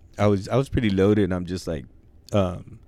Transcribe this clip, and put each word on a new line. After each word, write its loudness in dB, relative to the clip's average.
I 4
was, 2
I -2
was 0
pretty 0
loaded, 4
and 0
I'm -4
just -8
like, -8
um, -4